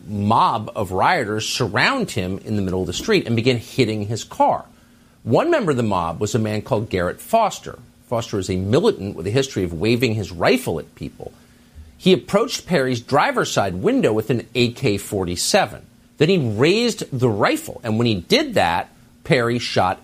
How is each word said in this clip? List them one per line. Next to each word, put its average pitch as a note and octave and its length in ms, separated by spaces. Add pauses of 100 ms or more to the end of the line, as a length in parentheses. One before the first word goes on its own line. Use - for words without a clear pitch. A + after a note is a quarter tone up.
mob G#2+ 680
of F#2 160
rioters A2 580
surround D3 640
him F#2 280
in A2 180
the G2+ 60
middle F#2 180
of F2 80
the F2+ 40
street G3+ 340
and A#2 100
begin A#2+ 200
hitting G#2+ 500
his A2 180
car. A#3+ 420 (560)
One F#3 280
member B3+ 200
of C3 60
the A#2+ 80
mob E2+ 360
was G#2+ 140
a A#2 60
man G#2+ 220
called A2 280
Garrett F2+ 300
Foster. - 580 (300)
Foster A2+ 300
is F#2+ 120
a F#2 60
militant G2+ 580
with E2+ 140
a - 20
history B2+ 320
of E2+ 100
waving A2+ 420
his G2 180
rifle F#2+ 480
at - 160
people. - 360 (640)
He F#3 160
approached G3+ 540
Perry's C3 340
driver's F3+ 520
side G2 240
window D#3+ 360
with A2 160
an A#2+ 280
A A#2+ 160
K G#2+ 260
forty-seven. F#2+ 880 (320)
Then D#3 100
he F#3+ 100
raised D#3 680 (120)
the A#2+ 140
rifle, D#3 540
and A2 120
when A#2+ 120
he G#2+ 80
did A#3+ 380
that, F2+ 360 (320)
Perry A#2+ 380
shot F#2 440